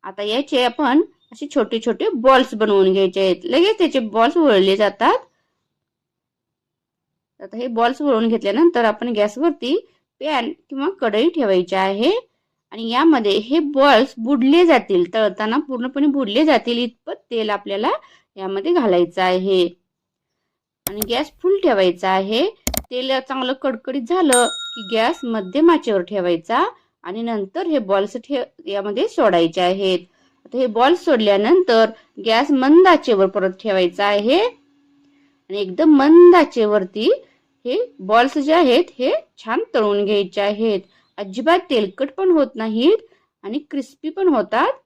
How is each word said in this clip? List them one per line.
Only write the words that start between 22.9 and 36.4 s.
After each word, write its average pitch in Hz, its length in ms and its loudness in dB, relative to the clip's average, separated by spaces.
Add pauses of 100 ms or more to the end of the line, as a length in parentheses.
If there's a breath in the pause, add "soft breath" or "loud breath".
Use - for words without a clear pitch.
तेल 262 280 -6
चांगलं 262 340 -6
कडकडीत 262 560 -8
झालं 277 380 2 (280)
की 214 160 -14
गॅस 226 320 -2
मध्यम 233 480 0
आचेवर 233 300 0
ठेवायचा 180 640 -4 (400 soft breath)
आणि 196 180 -10
नंतर 233 460 -6
हे 302 120 0
बॉल्स 196 400 -2
ठे-, 262 240 -6 (220)
यामध्ये 202 420 -4
सोडायचे 180 540 0
आहेत. 185 380 -2 (460)
आता - 120 -10
हे 262 120 0
बॉल्स 254 360 0
सोडल्यानंतर 226 840 2 (360 loud breath)
गॅस 233 260 0
मंद 294 360 6
आचेवर 240 400 2
परत 190 240 -2 (120)
ठेवायचा 190 420 -2
आहे 208 340 0
आणि - 1200 -10
एकदम 285 360 2
मंद 339 380 8
आचेवरती 214 760 0 (540 soft breath)